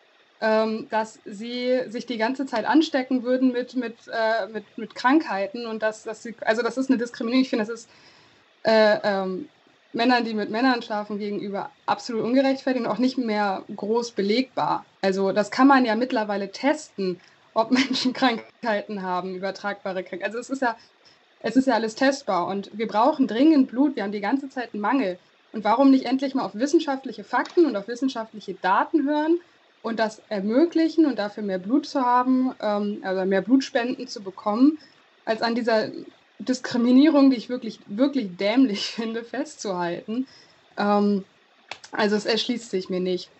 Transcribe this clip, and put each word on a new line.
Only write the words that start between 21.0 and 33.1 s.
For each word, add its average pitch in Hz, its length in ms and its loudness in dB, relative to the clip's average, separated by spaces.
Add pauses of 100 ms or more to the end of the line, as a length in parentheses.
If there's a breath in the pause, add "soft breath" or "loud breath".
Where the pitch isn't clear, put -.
es 226 160 -2
ist 262 100 4
ja 254 80 2
alles 220 200 0
testbar 262 520 0
und 196 300 -6
wir 220 100 -4
brauchen 233 400 2
dringend 262 440 4
Blut, 269 260 0
wir 202 80 -4
haben 202 80 -6
die 208 80 -6
ganze 269 280 -6
Zeit 240 260 -10
einen 208 80 -6
Mangel. 208 360 0 (340 soft breath)
Und 214 120 -6
warum 247 260 6
nicht 262 140 6
endlich 269 300 -2
mal 233 100 -2
auf 190 100 -8
wissenschaftliche 269 680 -2
Fakten 311 420 2
und 233 100 0
auf 196 120 -8
wissenschaftliche 226 640 -6
Daten 269 540 2
hören 311 320 2 (420 soft breath)
und 220 160 -4
das 220 300 -2
ermöglichen 311 800 2
und 247 120 0
dafür 208 240 -6
mehr 190 160 -2
Blut 220 280 0
zu 277 160 -2
haben, 254 580 2
ähm, 208 420 -2
also 190 220 -2